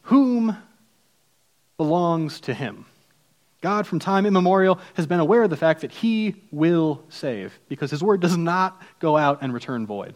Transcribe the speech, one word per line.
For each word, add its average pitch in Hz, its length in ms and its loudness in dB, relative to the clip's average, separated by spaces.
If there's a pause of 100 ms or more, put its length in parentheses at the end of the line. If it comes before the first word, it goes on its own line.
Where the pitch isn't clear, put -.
whom 240 560 2 (1200)
belongs 165 640 -2
to 131 120 -6
him. 113 320 -10 (760)
God 202 260 -2
from 165 120 -4
time 196 260 0
immemorial 190 540 4 (160)
has 160 120 -2
been 175 140 0
aware 214 220 4
of 202 60 2
the 156 60 -2
fact 160 240 2
that 135 140 -12
he 220 420 -2 (160)
will 156 560 2
save, 104 500 -8 (120)
because 139 200 -6
his 147 140 -4
word 202 160 2
does 175 160 2
not 175 460 -2 (180)
go 156 160 2
out 143 260 2
and 131 120 -4
return 117 340 -6
void. 101 280 -10